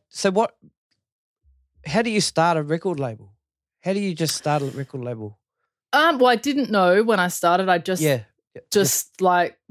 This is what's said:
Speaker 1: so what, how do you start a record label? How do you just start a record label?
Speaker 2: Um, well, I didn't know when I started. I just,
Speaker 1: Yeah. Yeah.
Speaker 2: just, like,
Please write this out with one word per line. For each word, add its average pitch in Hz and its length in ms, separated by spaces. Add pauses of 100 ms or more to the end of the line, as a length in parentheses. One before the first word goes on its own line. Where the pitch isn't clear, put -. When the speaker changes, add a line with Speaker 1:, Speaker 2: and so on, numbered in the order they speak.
Speaker 1:
so - 240
what, 214 240 (1300)
how 165 160
do 233 80
you 214 120
start 165 360
a 156 60
record 165 360
label? 110 340 (480)
How 185 120
do 202 60
you 196 140
just 160 220
start 147 260
a 139 40
record 135 360
label? 113 380 (540)
Speaker 2:
Um, 302 260
well, 254 80
I 247 80
didn't 269 340
know 196 340
when 220 160
I 180 100
started. 180 400
I 175 80
just, 180 240
Speaker 1:
Yeah. 135 220 (300)
Yeah. - 80 (100)
Speaker 2:
just, - 500
like, 180 360 (140)